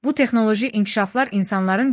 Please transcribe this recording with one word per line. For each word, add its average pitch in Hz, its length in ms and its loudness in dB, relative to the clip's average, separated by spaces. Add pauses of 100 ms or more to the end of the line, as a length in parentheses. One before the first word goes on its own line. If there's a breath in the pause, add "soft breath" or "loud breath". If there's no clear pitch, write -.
Bu 294 100 0
texnoloji 226 540 2
inkişaflar 214 640 -2
insanların 190 600 0